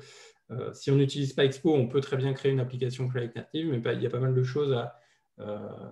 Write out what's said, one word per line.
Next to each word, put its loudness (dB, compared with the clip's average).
euh, -6
si -2
on 6
n'utilise 2
pas 4
Expo, 2
on 4
peut 0
très -2
bien 0
créer 0
une 2
application -4
React -4
Native, -4
mais 0
pas, -2
il -2
y -2
a 0
pas -2
mal 2
de 4
choses 0
à, -4
euh, -8